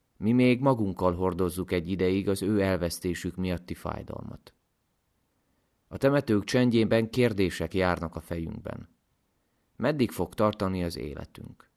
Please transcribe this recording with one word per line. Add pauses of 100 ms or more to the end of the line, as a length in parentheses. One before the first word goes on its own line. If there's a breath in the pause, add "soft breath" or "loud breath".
(180)
Mi
még
magunkkal
hordozzuk
egy
ideig
az
ő
elvesztésük
miatti
fájdalmat. (1300)
A
temetők
csendjében
kérdések
járnak
a
fejünkben. (840)
Meddig
fog
tartani
az
életünk?